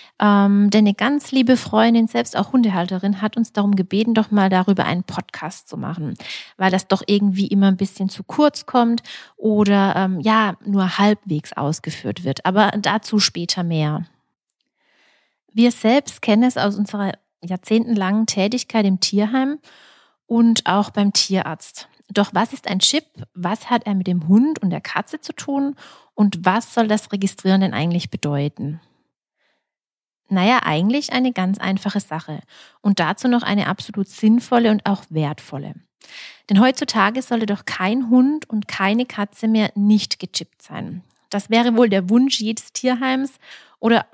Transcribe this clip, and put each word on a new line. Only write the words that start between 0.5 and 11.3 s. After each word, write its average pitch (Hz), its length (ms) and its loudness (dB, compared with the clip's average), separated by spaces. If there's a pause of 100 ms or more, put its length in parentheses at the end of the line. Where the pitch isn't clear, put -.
denn 214 160 4
eine 202 80 4
ganz 285 380 -2
liebe 254 260 4
Freundin, 233 500 2
selbst 240 300 -4
auch 202 160 -2
Hundehalterin, 190 680 0
hat 214 160 -4
uns 233 160 -2
darum 202 240 0
gebeten, 208 380 0
doch 220 160 0
mal 196 220 2
darüber 185 340 2
einen 175 200 -2
Podcast - 640 -10
zu - 80 -14
machen, 156 440 -8 (380)
weil 190 120 2
das 185 180 0
doch 196 200 0
irgendwie 202 400 2
immer 196 220 4
ein 185 80 2
bisschen 196 320 -4
zu - 140 -8
kurz - 440 0
kommt 233 340 2 (360)
oder, 202 580 2
ähm, 190 240 -2
ja, 220 440 2
nur 196 360 0
halbwegs 202 540 0